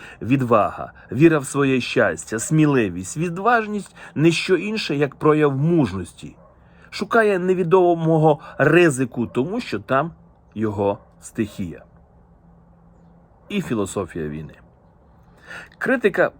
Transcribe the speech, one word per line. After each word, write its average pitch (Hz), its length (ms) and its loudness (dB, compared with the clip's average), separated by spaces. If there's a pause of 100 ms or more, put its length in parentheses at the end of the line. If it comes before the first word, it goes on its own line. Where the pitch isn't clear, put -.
(220)
відвага, 107 680 0 (200)
віра 156 260 4
в 131 80 -8
своє 135 340 0
щастя, 110 580 -2
сміливість, 120 800 0
відважність — 202 800 -2 (180)
не 160 160 4
що 165 260 0
інше, 208 400 -4
як 143 180 -2
прояв 151 420 2
мужності. 127 800 -2 (540)
Шукає 214 480 0
невідомого 170 1000 2 (200)
ризику, 135 680 2
тому 170 340 -4
що 110 200 -8
там 139 320 -4 (420)
його 101 440 -2 (220)
стихія. - 640 -8 (1600)
І 196 140 -4
філософія 92 680 -6
війни. 76 260 -12 (1200)
Критика 214 600 0